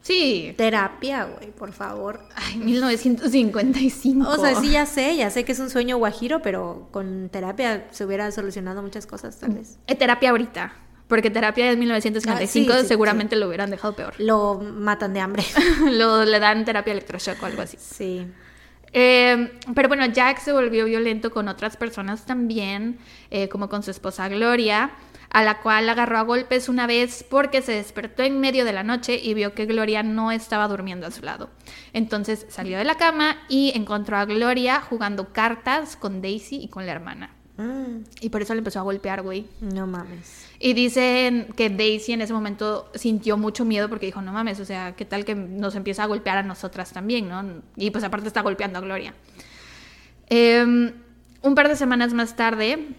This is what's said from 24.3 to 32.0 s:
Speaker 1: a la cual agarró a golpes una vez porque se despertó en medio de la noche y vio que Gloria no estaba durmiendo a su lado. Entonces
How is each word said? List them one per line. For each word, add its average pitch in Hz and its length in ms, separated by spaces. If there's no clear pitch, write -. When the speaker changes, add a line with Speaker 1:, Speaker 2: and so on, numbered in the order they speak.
Speaker 1:
a 220 120
la 214 160
cual 220 280
agarró 226 300
a 220 40
golpes 247 460
una 247 200
vez 240 420
porque 277 320
se 254 80
despertó 220 540
en 269 160
medio 262 240
de 220 80
la 190 100
noche 240 400
y 214 120
vio 202 200
que 214 120
Gloria 214 360
no 220 300
estaba 220 340
durmiendo 190 400
a 175 60
su - 100
lado. - 280
Entonces 220 560